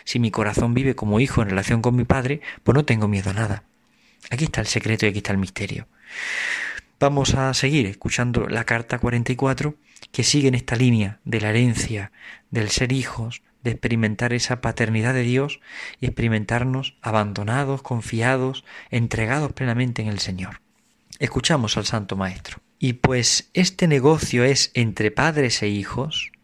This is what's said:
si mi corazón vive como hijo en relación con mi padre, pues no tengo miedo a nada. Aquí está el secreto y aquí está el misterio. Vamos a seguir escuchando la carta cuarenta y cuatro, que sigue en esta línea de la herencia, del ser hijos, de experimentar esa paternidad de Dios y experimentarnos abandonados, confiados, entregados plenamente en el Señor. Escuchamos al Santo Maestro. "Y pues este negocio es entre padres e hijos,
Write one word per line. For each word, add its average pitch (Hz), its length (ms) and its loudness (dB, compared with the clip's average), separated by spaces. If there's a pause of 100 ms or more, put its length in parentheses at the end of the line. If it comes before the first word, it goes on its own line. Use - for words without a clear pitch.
si - 160 -2
mi 113 120 2
corazón 107 420 0
vive 131 220 2
como 107 260 2
hijo 135 200 2
en 104 80 0
relación 98 320 2
con 123 140 2
mi 123 80 4
padre, 131 380 0 (220)
pues 113 120 6
no 147 80 4
tengo 110 240 2
miedo 98 220 0
a 95 40 -2
nada. 104 300 -2 (640)
Aquí 123 140 -2
está - 160 -2
el 107 80 -2
secreto 110 380 0
y 107 40 4
aquí 101 100 -4
está 101 120 -4
el 98 60 2
misterio. 95 500 -6 (1120)
Vamos 139 360 2
a 131 180 2
seguir 135 320 2
escuchando 117 640 -2
la 113 160 -2
carta 120 340 0
cuarenta 120 320 0
y 123 60 -2
cuatro, 135 400 0 (340)
que 120 140 0
sigue 139 240 4
en 127 60 2
esta 123 200 -2
línea 113 480 4
de 113 160 -2
la 107 120 0
herencia, 113 600 2 (400)
del 110 180 0
ser 123 220 0
hijos, 120 520 -6 (200)
de 117 80 -2
experimentar 113 600 0
esa 123 260 -2
paternidad 110 540 0
de 127 100 0
Dios 127 380 0 (400)
y 127 60 -4
experimentarnos 117 920 0
abandonados, 110 800 -2
confiados, 127 840 -2 (260)
entregados 120 640 0
plenamente 123 480 -2
en 110 80 -2
el 101 100 -4
Señor. 92 400 -6 (580)
Escuchamos 131 600 0
al 104 80 -4
Santo 101 320 -4
Maestro. 95 440 -6 (160)
"Y 131 160 0
pues - 600 0
este 180 340 0
negocio 143 560 4
es 131 300 2
entre 107 380 0
padres 135 520 0
e 104 60 0
hijos, 104 640 -4 (100)